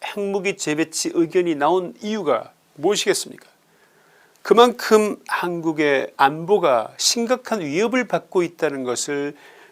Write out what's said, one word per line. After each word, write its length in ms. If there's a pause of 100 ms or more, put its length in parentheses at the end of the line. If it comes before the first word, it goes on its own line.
핵무기 520
재배치 580
의견이 420
나온 460
이유가 520 (220)
무엇이겠습니까? 720 (960)
그만큼 760 (100)
한국의 880
안보가 840
심각한 640
위협을 460
받고 360
있다는 400
것을 520 (360)